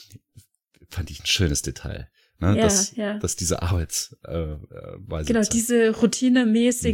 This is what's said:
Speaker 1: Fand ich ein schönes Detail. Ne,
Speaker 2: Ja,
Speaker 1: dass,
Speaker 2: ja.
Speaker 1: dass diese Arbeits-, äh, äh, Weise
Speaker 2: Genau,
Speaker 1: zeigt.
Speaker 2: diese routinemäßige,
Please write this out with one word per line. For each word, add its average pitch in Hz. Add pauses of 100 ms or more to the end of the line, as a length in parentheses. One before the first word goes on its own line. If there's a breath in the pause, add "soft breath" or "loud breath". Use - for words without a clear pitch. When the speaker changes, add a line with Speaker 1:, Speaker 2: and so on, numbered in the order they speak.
(880 loud breath)
Speaker 1:
Fand 80
ich 73
ein -
schönes 78
Detail. - (320)
Ne, 202
Speaker 2:
Ja, 220
Speaker 1:
dass, 202
Speaker 2:
ja. 208
Speaker 1:
dass -
diese -
Arbeits-, 85
äh, - (200)
äh, 76 (500)
Weise 78
Speaker 2:
Genau, 226
Speaker 1:
zeigt. 208
Speaker 2:
diese 226
routinemäßige, 240